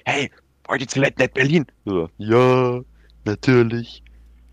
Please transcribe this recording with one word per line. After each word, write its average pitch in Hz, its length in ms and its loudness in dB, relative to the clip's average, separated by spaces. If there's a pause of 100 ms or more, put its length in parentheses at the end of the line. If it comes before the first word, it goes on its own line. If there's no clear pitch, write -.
„Hey, 135 260 -4 (360)
wollt 135 140 -4
ihr 131 80 -8
zu 135 120 -4
Late 135 180 0
Night 127 160 -2
Berlin?“ 143 320 0 (180)
So, 87 320 -4
„Ja, 123 640 2 (440)
natürlich. 117 800 0 (500)